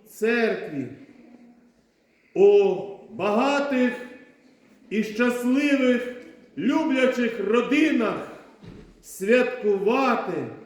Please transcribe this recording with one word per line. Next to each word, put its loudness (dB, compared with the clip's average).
церкві, -2
у 6
багатих 0
і -2
щасливих, 0
люблячих 0
родинах 0
святкувати 0